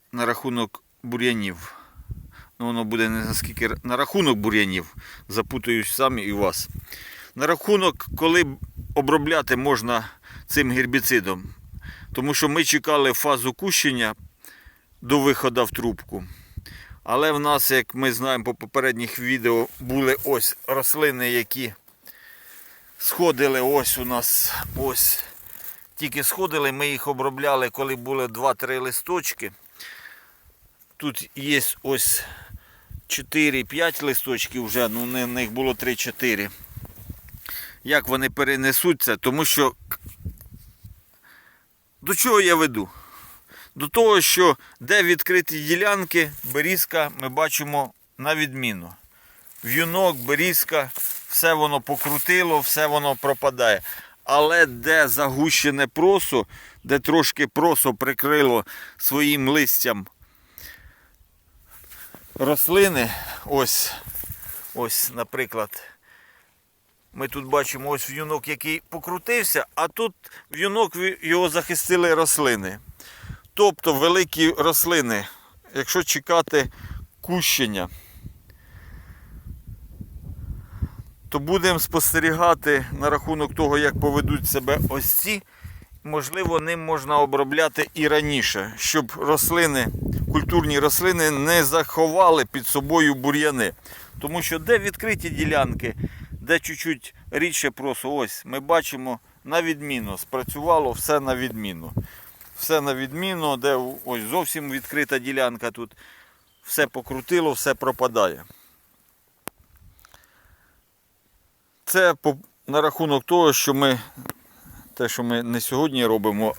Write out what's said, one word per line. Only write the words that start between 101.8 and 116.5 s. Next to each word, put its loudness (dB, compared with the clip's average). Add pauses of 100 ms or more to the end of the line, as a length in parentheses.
Все 0
на -2
відміну, -4
де 2 (300)
ось -6
зовсім -4
відкрита -2
ділянка, -2
тут -12 (720)
все 0
покрутило, -2
все 0
пропадає. 0 (3500)
Це 4
по, 0 (300)
на 2
рахунок 0
того, 6
що 2
ми, 2 (920)
те, -2
що -6
ми -2
не -4
сьогодні 0
робимо, 2